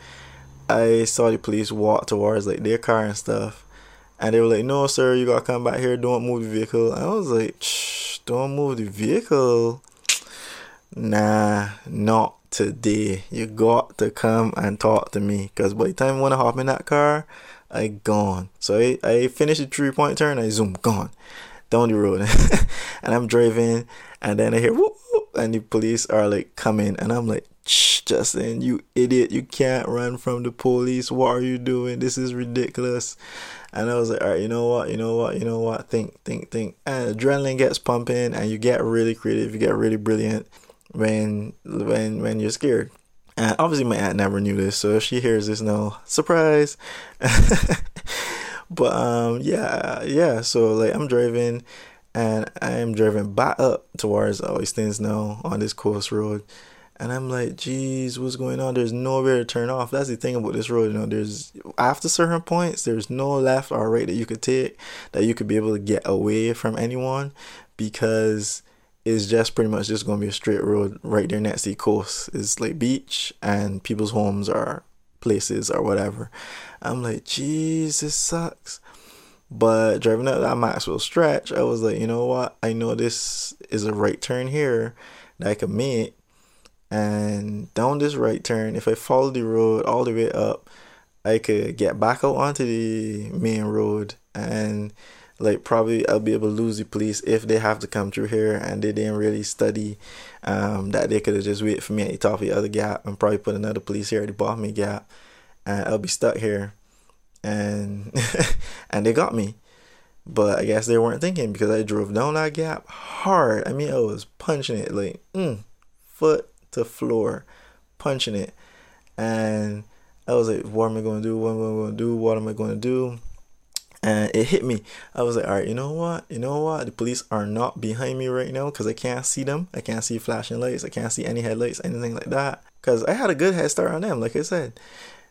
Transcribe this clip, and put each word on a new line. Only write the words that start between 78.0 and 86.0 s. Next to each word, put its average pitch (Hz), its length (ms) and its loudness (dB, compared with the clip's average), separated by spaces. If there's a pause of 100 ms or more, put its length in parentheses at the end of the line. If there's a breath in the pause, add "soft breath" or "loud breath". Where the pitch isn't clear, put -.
this 147 140 -4
sucks." - 640 -6 (680 loud breath)
But 110 500 4
driving 113 280 2
up 131 140 2
that - 160 0
Maxwell - 420 -2
stretch, - 540 2
I 127 100 0
was 120 180 0
like, 107 180 0
"You 110 80 -2
know 117 180 0
what? 127 360 -2
I 113 120 -2
know 113 220 -2
this - 580 -4 (160)
is 107 160 -2
a 107 80 0
right 104 280 0
turn 127 260 -4
here 127 480 0 (440 loud breath)
that - 100 -2
I 104 60 0
could 101 140 -2
make." 117 460 -2 (760 soft breath)